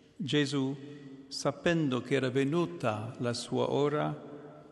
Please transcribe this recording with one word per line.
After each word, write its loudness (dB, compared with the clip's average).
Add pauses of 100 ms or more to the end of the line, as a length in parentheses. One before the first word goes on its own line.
(140)
Gesù, 2 (520)
sapendo 2
che 0
era 2
venuta 0
la 0
sua 0
ora, 2 (460)